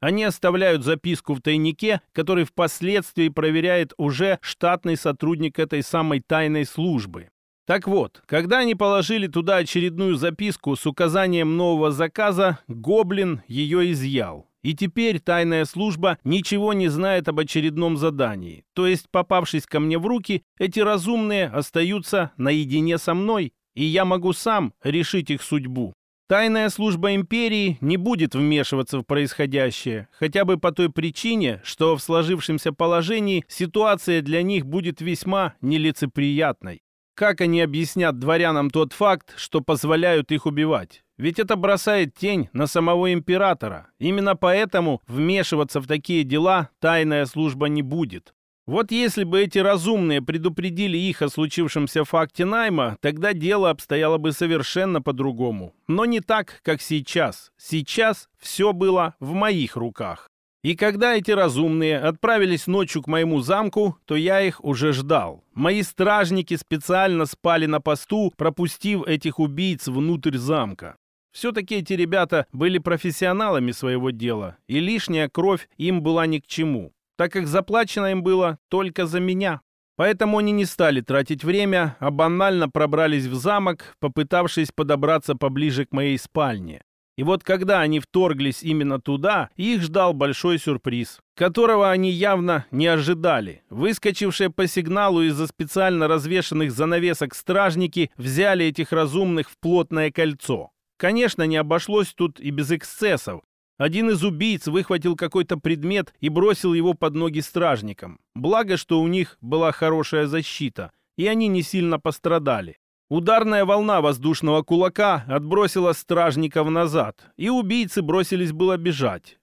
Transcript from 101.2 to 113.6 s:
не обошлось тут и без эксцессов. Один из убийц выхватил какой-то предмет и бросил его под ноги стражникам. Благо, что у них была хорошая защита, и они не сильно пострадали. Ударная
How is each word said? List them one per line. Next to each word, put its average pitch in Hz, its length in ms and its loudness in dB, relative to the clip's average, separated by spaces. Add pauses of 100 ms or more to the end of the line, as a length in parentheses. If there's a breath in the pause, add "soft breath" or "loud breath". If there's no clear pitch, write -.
не 160 160 0
обошлось 170 560 0
тут 170 260 -2
и 143 100 -6
без 143 220 -2
эксцессов. 160 720 -4 (340)
Один 185 340 0
из 180 140 2
убийц 196 420 -2
выхватил 175 500 0
какой-то 175 420 -2
предмет 165 640 -2
и 147 80 0
бросил 180 440 2
его 170 220 2
под 156 200 -2
ноги 156 260 -2
стражникам. 110 800 -2 (140)
Благо, 185 420 0
что 165 240 0
у 165 80 2
них 180 320 -2
была 156 320 0
хорошая 156 540 0
защита, 143 640 -6 (260)
и 170 80 0
они 220 220 2
не 185 140 2
сильно 170 360 0
пострадали. 143 800 -2 (340)
Ударная 208 540 2